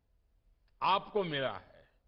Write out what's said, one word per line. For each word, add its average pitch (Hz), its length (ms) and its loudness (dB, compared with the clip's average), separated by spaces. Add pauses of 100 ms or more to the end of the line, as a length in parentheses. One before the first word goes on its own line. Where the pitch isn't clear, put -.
(800)
आपको 196 420 2
मिला 139 300 -2
है। - 340 -18 (200)